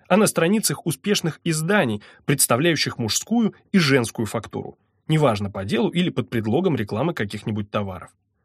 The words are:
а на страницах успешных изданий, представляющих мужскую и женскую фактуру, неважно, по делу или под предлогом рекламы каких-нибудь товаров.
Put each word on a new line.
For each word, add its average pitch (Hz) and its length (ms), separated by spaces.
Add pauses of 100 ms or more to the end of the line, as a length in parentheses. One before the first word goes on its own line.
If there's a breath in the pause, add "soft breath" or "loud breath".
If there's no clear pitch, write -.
а 185 80
на 208 100
страницах 175 600
успешных 175 580
изданий, 156 580 (220 loud breath)
представляющих 143 760
мужскую 208 560 (160 soft breath)
и 196 80
женскую 131 480
фактуру, - 500 (300)
неважно, 117 440
по 98 140
делу 147 260
или 175 200
под 120 200
предлогом 123 440
рекламы 113 400
каких-нибудь 107 560
товаров. 98 400 (340)